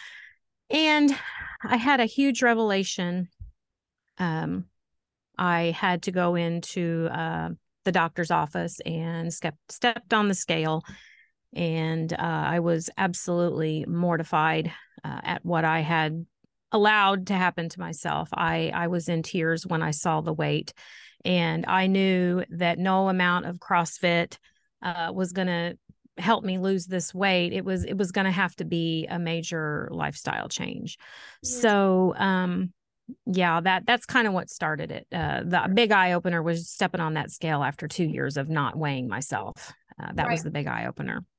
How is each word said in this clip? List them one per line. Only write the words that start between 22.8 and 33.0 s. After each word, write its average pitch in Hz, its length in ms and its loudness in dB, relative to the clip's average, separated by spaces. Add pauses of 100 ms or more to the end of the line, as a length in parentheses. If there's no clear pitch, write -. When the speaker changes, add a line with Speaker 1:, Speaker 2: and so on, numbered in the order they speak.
Speaker 1:
amount 180 380 2
of 175 140 -8
CrossFit, 170 760 0 (440)
uh, 170 340 -4
was 185 160 -2
gonna 180 440 -2 (420)
help 208 260 2
me 185 140 -2
lose 185 300 0
this 185 260 -4
weight. 185 400 2
It 185 100 -4
was, 185 220 -2
it 196 120 -4
was 185 140 0
gonna 190 200 2
have 180 260 0
to 165 80 -6
be 165 440 -2
a 175 80 -4
major 165 760 -4
lifestyle 147 560 -4
change. - 480 -8 (440)
Speaker 2:
Yes. 247 200 -2
Speaker 1:
So, 196 560 4
um, 185 560 0 (520)